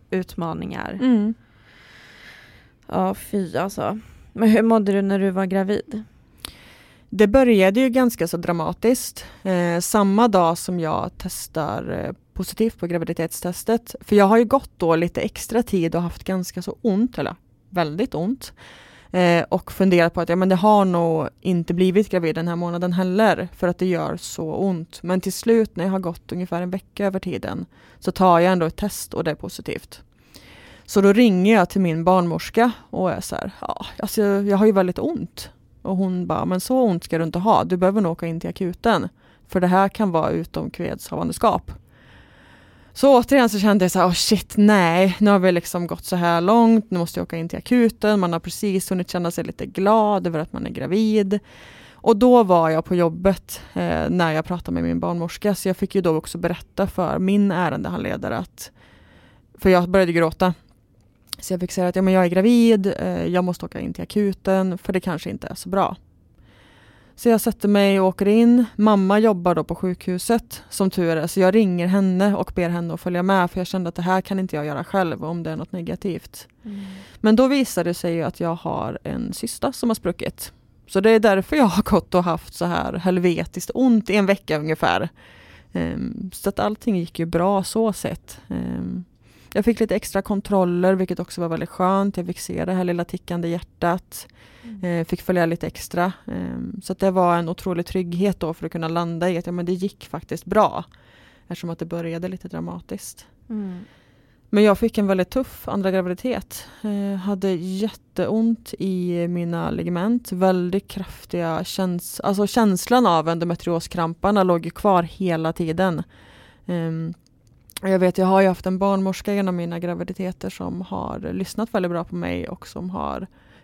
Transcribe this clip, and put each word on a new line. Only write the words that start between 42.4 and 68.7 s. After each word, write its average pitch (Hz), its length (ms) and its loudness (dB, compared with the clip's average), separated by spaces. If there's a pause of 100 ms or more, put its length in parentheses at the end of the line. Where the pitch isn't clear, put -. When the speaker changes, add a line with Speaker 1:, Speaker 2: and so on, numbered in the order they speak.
Speaker 2:
Så 269 260 6
återigen 247 300 4
så 202 100 -2
kände 202 260 4
jag 180 80 2
så 190 60 0
här, 180 80 6
"Åh, 180 60 4
shit, - 440 0
nej. 190 600 6
Nu 208 120 6
har 202 80 6
vi 185 140 4
liksom 175 340 -2
gått 175 180 -8
så 185 120 -4
här 170 240 2
långt. 226 500 4
Nu 180 80 -2
måste 170 220 -4
jag 175 40 -4
åka 170 120 -10
in 165 120 -6
till 170 100 -8
akuten." 220 640 2
Man 175 120 0
har 165 80 -2
precis 190 500 -4
hunnit 180 200 -4
känna 175 200 -4
sig - 140 -6
lite - 220 -10
glad 208 600 2
över 165 120 -2
att 156 140 -8
man 113 140 -8
är - 40 -8
gravid. 208 680 0 (540)
Och 220 240 2
då 247 260 8
var 170 280 4
jag 160 140 0
på 185 100 -2
jobbet, 175 640 0 (120)
eh, 170 380 -2
när 170 220 2
jag 156 120 -2
pratade 175 300 -8
med 170 80 -2
min 170 180 -2
barnmorska. 175 540 -4
Så - 140 -4
jag 185 80 -2
fick - 180 -6
ju 190 60 2
då 165 160 2
också 165 220 -8
berätta 175 480 -4
för 156 320 -2
min 196 340 2
ärendehandledare - 840 -4
att, - 320 -14 (880)
för 190 120 2
jag 175 180 4
började 180 240 4
gråta. 170 420 2 (840)
Så - 140 -8
jag 175 80 -4
fick 180 120 -6
säga 180 160 0
att, 180 80 -2
"Ja, 185 60 2
men 190 120 4
jag 185 100 6
är 175 40 4
gravid, 208 680 4
eh, 175 280 -4
jag 180 180 2
måste 180 200 -4
åka 180 160 -10
in 170 120 -8
till 170 100 -10
akuten, 190 760 -2
för - 140 -8
det 185 80 0
kanske 170 300 -6
inte - 160 -10
är - 80 -10
så - 140 -14
bra." 185 280 -2 (1200)
Så - 120 0
jag 226 120 6
sätter 208 280 -2
mig 196 320 4
och 185 60 4
åker 190 220 0
in. 233 360 6 (120)